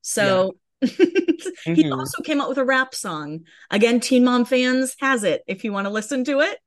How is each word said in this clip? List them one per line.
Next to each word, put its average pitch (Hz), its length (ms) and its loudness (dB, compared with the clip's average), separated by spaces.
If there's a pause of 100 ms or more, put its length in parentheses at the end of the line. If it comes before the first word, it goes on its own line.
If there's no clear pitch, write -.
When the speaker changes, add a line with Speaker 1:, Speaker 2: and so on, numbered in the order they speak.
Speaker 1:
So 190 540 0 (120)
<laughs> - 120 -16
he 262 80 0 (760)
Speaker 2:
Mm-hmm. 311 260 2
Speaker 1:
also 262 300 -6
came 294 180 -2
out 269 80 -4
with 269 100 -2
a 262 60 0
rap 262 300 0
song. 156 460 -8 (300)
Again, 226 300 4
Teen 247 240 4
Mom 247 200 4
fans 254 560 0
has 269 240 0
it 160 220 0
if 190 180 -8
you 214 80 -4
wanna 196 180 -4
listen 220 340 -4
to 277 160 0
it. 403 260 -2